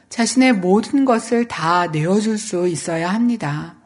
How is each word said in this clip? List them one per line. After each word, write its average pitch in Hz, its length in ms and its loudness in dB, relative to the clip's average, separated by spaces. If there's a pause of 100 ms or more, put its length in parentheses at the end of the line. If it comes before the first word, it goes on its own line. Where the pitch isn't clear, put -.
자신의 254 440 2
모든 208 520 2
것을 233 420 0
다 175 400 0
내어줄 196 500 0
수 180 300 -2
있어야 170 460 -2
합니다. 175 640 -2 (100)